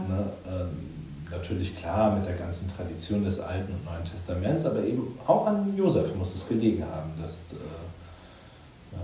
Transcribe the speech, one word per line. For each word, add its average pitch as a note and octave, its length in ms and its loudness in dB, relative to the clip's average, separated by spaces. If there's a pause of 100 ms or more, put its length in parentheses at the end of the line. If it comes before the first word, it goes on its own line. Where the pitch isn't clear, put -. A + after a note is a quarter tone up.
ne, G2 180 2 (220)
ähm, D#2+ 840 -6
natürlich F2 440 -2
klar G2+ 400 4
mit F#2+ 100 2
der F2+ 100 -2
ganzen F2 400 -4
Tradition F2+ 480 0
des F#2+ 160 2
Alten F#2+ 340 -2
und F2+ 120 -6
Neuen E2+ 200 -6
Testaments, - 600 0
aber - 180 2
eben B2 420 0
auch - 220 8
an G3+ 300 4
Josef F#3 380 6
muss F#2 200 0
es - 120 -4
gelegen A2+ 360 4
haben. D#2+ 280 -6 (100)
Dass, - 320 -8
äh, - 1400 -14
ne, F2+ 80 -6